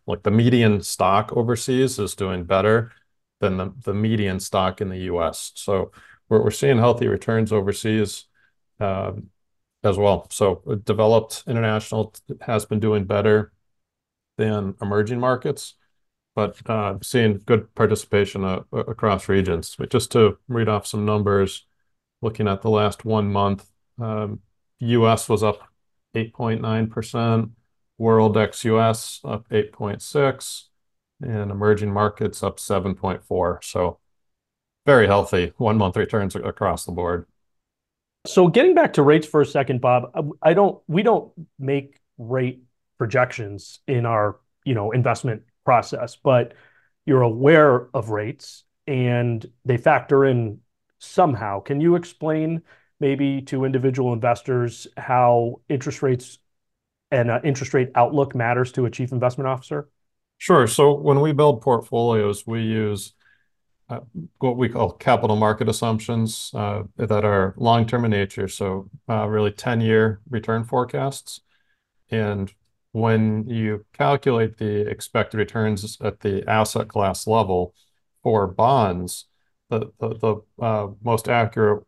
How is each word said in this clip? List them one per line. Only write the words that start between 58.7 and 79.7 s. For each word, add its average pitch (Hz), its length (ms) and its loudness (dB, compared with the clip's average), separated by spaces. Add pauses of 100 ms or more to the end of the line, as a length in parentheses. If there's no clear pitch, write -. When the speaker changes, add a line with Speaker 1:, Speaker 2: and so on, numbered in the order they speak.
Speaker 2:
to 123 140 0
a 113 40 -4
chief 123 220 -8
investment 127 340 -2
officer? 131 440 -8 (480)
Speaker 1:
Sure. 147 280 6
So 143 280 4
when 143 260 2
we 151 120 2
build 143 280 4
portfolios, 113 840 0
we 113 160 -4
use, 110 500 -4 (800)
uh, 120 100 -10 (380)
what 123 180 0
we 123 140 0
call 113 220 -2
capital 107 440 2
market 110 320 0
assumptions, 113 840 -4
uh, 104 300 -6 (120)
that 107 300 2
are 95 320 2
long-term 117 480 2
in 107 60 2
nature. 101 360 -2
So, 98 400 -6 (220)
uh, 107 180 0
really 107 240 0
ten-year 110 680 2 (100)
return 113 340 -4
forecasts. 135 800 -4 (680)
And 104 420 -2 (400)
when 110 540 2
you 110 460 -4
calculate 127 640 0
the 104 320 -4
expected - 480 -4
returns 107 640 -4
at 104 200 -8
the 101 280 -4
asset 110 400 -2
class 98 380 -4
level 95 480 0 (480)
for 107 240 2
bonds, 95 800 0 (420)
the, 113 300 -6